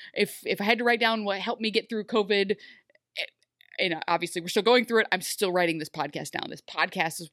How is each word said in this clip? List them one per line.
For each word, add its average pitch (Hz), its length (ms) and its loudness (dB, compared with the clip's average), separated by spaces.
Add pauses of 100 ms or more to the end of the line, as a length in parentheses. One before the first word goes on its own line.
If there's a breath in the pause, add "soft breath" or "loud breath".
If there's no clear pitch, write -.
(140 loud breath)
If, - 320 -2
if 190 140 -2
I 202 40 -2
had 226 140 4
to 240 60 -2
write 240 160 2
down 226 240 2
what 196 160 -2
helped 226 200 -4
me 220 100 0
get 214 200 -2
through 214 140 -4
covid, 202 480 2 (680 loud breath)
eh, 175 60 -6 (540)
and 175 180 0 (120)
obviously 170 320 0
we're 170 80 -10
still 208 140 2
going 240 240 6
through 226 140 4
it, 214 120 2
I'm 185 80 0
still 185 320 -2
writing 170 260 2
this 151 120 -6
podcast 151 400 -6
down. - 180 -6
This - 140 -12
podcast 165 580 -2
is 165 120 -12